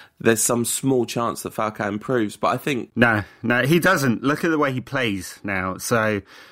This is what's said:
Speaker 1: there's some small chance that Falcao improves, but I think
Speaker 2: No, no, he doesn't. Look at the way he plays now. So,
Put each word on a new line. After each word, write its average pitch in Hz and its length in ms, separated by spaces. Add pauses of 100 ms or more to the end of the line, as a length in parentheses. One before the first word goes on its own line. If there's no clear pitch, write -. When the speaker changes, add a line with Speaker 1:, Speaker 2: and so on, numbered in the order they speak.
(180)
Speaker 1:
there's 113 240
some 117 220
small 127 420
chance 113 360
that - 100
Falcao 107 340
improves, 107 500
but - 120
I 92 80
think 127 400
Speaker 2:
No, 113 260 (220)
no, 120 180
he 147 160
doesn't. 143 460
Look 147 200
at 170 60
the 156 80
way 143 140
he 127 80
plays 113 640
now. 95 340
So, 110 440 (300)